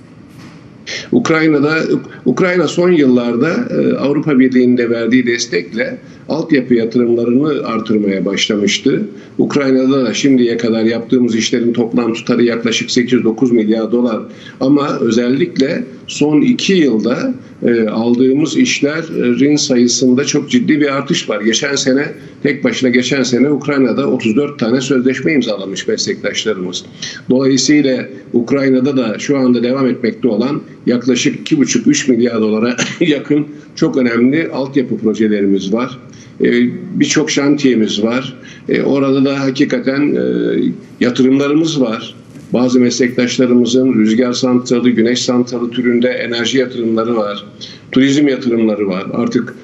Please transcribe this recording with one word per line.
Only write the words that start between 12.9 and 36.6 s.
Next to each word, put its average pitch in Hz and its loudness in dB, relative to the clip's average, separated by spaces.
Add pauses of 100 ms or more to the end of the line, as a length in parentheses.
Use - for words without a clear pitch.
sekiz 123 2
dokuz 113 2
milyar 110 2
dolar. 120 0 (420)
Ama 143 2
özellikle 131 0 (220)
son 147 2
iki 131 2
yılda, 139 0 (320)
e, 113 2
aldığımız 123 2
işlerin 143 0
sayısında 127 2
çok 143 -2
ciddi 131 2
bir 143 0
artış 139 -4
var. 107 -4
Geçen 127 -2
sene, 135 0 (380)
tek 143 -2
başına 123 0
geçen 123 0
sene 120 2
Ukrayna'da 139 0
otuz 113 0
dört 143 -2
tane 120 0
sözleşme 131 0
imzalamış 101 -4
meslektaşlarımız. 95 -4 (460)
Dolayısıyla 135 2 (240)
Ukrayna'da 131 2
da 110 -2
şu 143 -2
anda 123 2
devam 131 0
etmekte 117 -2
olan 123 -2 (240)
yaklaşık 123 0
iki - 0
buçuk, 123 0
üç 143 2
milyar 117 2
dolara 110 0 (120)
<laughs> - -12
yakın 147 0 (300)
çok 139 0
önemli 127 2
altyapı 135 -2
projelerimiz 101 0
var. 127 -4 (420)
E, 123 2 (440)